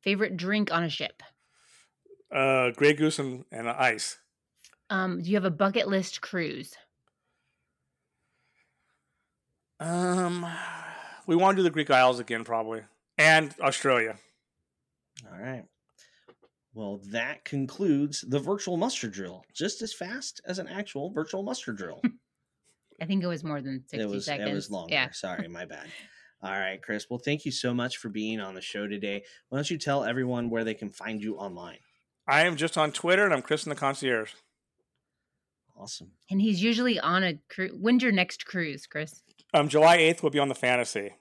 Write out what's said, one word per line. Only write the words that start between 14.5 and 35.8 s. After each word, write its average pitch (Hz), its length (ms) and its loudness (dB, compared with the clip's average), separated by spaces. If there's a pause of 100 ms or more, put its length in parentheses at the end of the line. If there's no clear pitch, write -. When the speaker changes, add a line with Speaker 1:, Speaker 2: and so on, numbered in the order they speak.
Speaker 3:
All 90 80 -16
right. 120 260 -8 (1080)
Well, 101 280 -8 (100)
that 117 340 -4
concludes 143 760 0
the 131 180 0
virtual 180 380 -4
muster 202 300 -2
drill, 92 460 -10
just - 280 -4
as 220 120 -8
fast 233 540 -10
as 180 120 -6
an - 80 -8
actual 175 440 -8
virtual 160 320 -4
muster - 280 -8
drill. 95 300 -10 (480)
Speaker 1:
<laughs> - 520 -20
I 165 40 -8
think 190 180 0
it 180 40 -2
was 165 160 -4
more 151 180 -4
than 131 260 -8
sixty 113 160 -6
Speaker 3:
It 104 60 -2
was, 101 160 -4
Speaker 1:
seconds. 139 240 -4
Speaker 3:
it - 40 -2
was - 180 -6
longer. 90 220 -6
Speaker 1:
Yeah. 127 180 0
Speaker 3:
Sorry, 87 360 -8
my 87 180 -10
bad. - 220 -16 (540)
All 95 100 -8
right, 95 300 -4
Chris. 107 280 -6
Well, 120 140 -6
thank 147 220 -2
you 131 60 -4
so 123 220 -2
much 123 240 -4
for 117 120 -10
being 107 300 -4
on 95 140 -10
the 92 80 -12
show 104 260 -6
today. 101 360 -6 (260)
Why 131 80 -6
don't 147 120 -4
you 170 80 -4
tell 139 260 0
everyone 123 460 -2
where 113 140 -2
they 110 100 -2
can 107 160 -8
find 107 340 -8
you 107 140 -4
online? 90 400 -12 (500)
Speaker 2:
I 151 180 6
am 175 100 2
just 160 220 -2
on 151 140 2
Twitter, 185 340 4
and 185 80 4
I'm 131 80 2
Chris - 240 -2
in 156 40 -6
the 143 60 -4
Concierge. 131 560 0 (1500)
Speaker 3:
Awesome. 95 340 -14 (180)